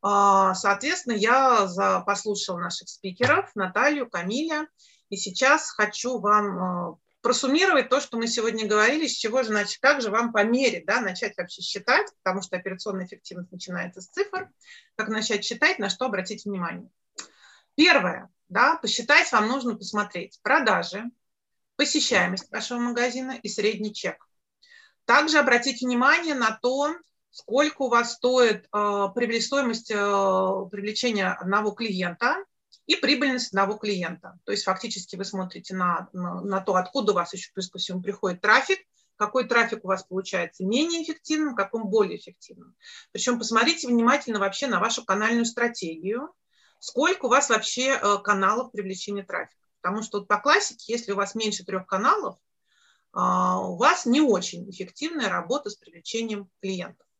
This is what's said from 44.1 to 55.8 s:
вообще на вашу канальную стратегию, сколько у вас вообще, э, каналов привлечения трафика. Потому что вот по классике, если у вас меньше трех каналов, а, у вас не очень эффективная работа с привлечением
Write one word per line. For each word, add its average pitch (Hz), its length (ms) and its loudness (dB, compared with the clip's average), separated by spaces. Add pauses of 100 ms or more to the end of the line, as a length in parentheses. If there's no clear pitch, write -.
вообще 196 300 -2
на 196 100 0
вашу 226 260 -2
канальную 226 420 2
стратегию, 233 840 -4 (460)
сколько 320 480 0
у - 20 0
вас 262 220 4
вообще, 247 500 0
э, 202 220 2
каналов 208 480 2
привлечения 196 540 -8
трафика. - 320 -10 (240)
Потому 202 220 -4
что 208 180 -6
вот 185 80 -18
по 208 100 2
классике, 302 540 0
если 226 180 -6
у 196 60 -2
вас 196 180 -4
меньше 220 300 -4
трех 190 220 -6
каналов, 277 500 0 (760)
а, 185 480 0
у 185 160 -6
вас 294 300 4
не 254 140 4
очень 196 500 0
эффективная 254 580 -6
работа 185 420 -4
с - 60 -16
привлечением 208 720 -8 (120)